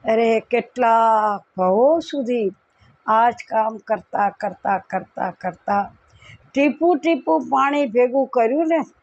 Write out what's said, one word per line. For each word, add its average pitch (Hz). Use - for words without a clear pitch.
અરે, 226
કેટલા 226
ભવો 226
સુધી 247
આ 226
જ 233
કામ 220
કરતા, 202
કરતા, 196
કરતા, -
કરતા, 190
ટીપું 294
ટીપું 311
પાણી 277
ભેગું 247
કર્યું 262
ને 320